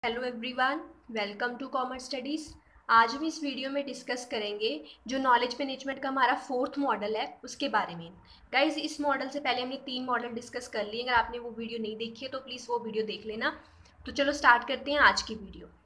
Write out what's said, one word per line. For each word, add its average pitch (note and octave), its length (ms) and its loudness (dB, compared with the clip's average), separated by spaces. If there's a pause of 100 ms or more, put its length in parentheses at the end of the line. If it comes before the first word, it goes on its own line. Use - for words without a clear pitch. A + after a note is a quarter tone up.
Hello A#3 200 -2
everyone, B3+ 540 0 (380)
welcome A3 420 -2
to C4+ 180 -6
Commerce B3+ 320 -2
Studies। C#4 320 -4 (500)
आज A#3 240 8
हम C#4+ 100 -4
इस D#4+ 180 -4
video C4+ 280 -4
में C#4 160 0
discuss - 440 -6
करेंगे G#3+ 540 -2 (220)
जो B3+ 120 -2
knowledge B3 420 4
management C4+ 420 -4
का C4+ 60 -2
हमारा C4+ 260 4
fourth C4+ 440 -2
model G#3+ 380 2
है A#3+ 280 -4
उसके - 240 -4
बारे F3+ 280 2
में। E3 160 -12 (400)
Guys, D4 260 4
इस D4+ 220 -6
model C4+ 280 2
से C#4+ 120 -4
पहले B3+ 220 0
हमने C4 140 -4
तीन B3+ 280 -6
model B3 240 0
discuss A#3+ 400 -8
कर G#3 180 -2
लिए, A3 160 -6
अगर B3+ 100 0
आपने A#3 260 4
वो A#3+ 120 -8
video A3+ 280 -6
नहीं G#3+ 180 -4
देखी A3+ 280 -8
है C4 60 -8
तो C4 80 -6
please B3 320 -12
वो A#3+ 80 2
video A3 280 -2
देख G3+ 200 -8
लेना। A#3 340 -2 (460)
तो A#3+ 60 -8
चलो C#4+ 200 2
start B3 360 6
करते C4+ 240 -2
हैं D4 60 2
आज G#3 240 6
की A3 120 -6
video। F#3 320 -14 (200)